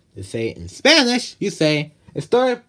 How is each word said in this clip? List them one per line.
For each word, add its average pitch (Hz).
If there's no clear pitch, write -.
to -
say 113
in 87
Spanish, 254
you 202
say, 151
Estoy 240